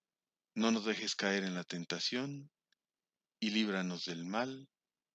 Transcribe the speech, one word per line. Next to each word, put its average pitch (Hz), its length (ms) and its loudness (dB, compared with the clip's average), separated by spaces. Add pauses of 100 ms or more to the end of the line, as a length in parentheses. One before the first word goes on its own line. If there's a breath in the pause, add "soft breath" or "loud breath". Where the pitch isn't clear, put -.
(540)
No 113 160 4
nos 110 140 2
dejes 104 300 0
caer 98 300 2
en 92 100 0
la 87 100 -2
tentación, 131 880 -4 (920)
y 107 100 0
líbranos 95 560 2
del 85 180 -4
mal. 131 460 -4 (440)